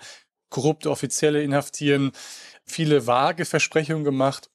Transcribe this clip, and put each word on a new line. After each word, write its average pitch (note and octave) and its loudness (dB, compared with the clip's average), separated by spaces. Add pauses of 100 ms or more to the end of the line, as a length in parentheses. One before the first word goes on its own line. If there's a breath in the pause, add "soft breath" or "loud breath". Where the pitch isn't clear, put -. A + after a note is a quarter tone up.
(480 loud breath)
korrupte D3+ -2
Offizielle D3 0
inhaftieren, C#3+ 0 (540 loud breath)
viele D3 2
vage D3+ 2
Versprechungen D#3 0
gemacht. C3+ 0